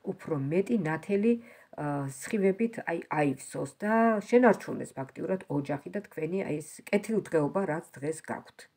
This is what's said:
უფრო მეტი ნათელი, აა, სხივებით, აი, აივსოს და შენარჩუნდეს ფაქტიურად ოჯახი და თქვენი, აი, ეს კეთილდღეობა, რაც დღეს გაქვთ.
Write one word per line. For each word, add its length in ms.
უფრო 380
მეტი 400
ნათელი, 540
აა, 760
სხივებით, 720
აი, 180
აივსოს 680
და 200
შენარჩუნდეს 760
ფაქტიურად 540
ოჯახი 440
და 120
თქვენი, 380
აი, 160
ეს 140
კეთილდღეობა, 840
რაც 260
დღეს 320
გაქვთ. 380